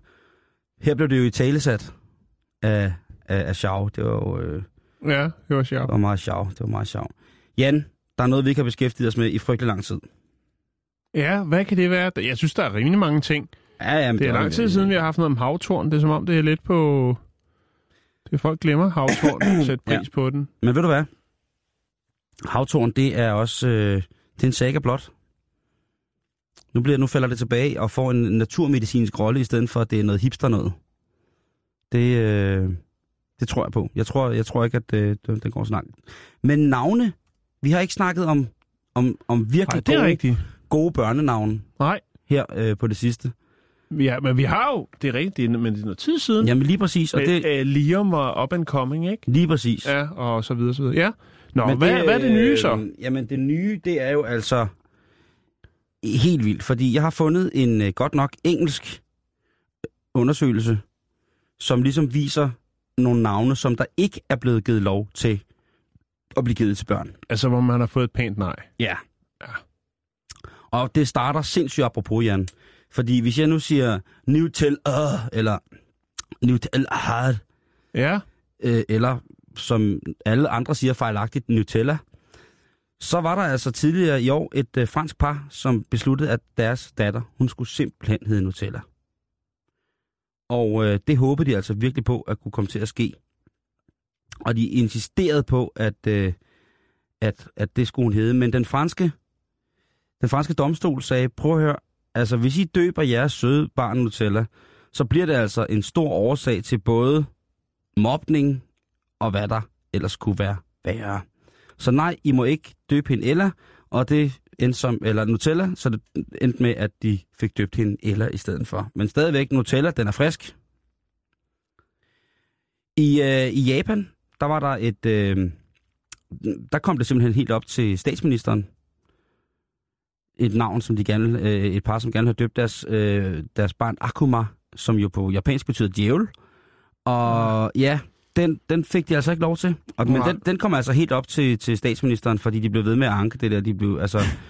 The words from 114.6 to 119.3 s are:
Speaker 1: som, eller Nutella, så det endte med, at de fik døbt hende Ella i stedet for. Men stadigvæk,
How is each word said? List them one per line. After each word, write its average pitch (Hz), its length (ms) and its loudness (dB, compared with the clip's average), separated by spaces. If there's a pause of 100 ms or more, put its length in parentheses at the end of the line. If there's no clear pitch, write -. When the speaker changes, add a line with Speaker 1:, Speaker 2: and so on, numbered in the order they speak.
Speaker 1:
som, 120 220 -2
eller 107 240 0
Nutella, 160 500 0
så - 140 -4
det 110 120 -2 (400)
endte 123 220 2
med, 120 120 2
at 104 160 -2 (120)
de 104 160 0 (200)
fik - 180 -4
døbt 101 180 -2
hende 104 280 0
Ella 104 300 0
i - 40 -6
stedet - 300 -6
for. 101 280 -8
Men 107 120 0
stadigvæk, 143 440 0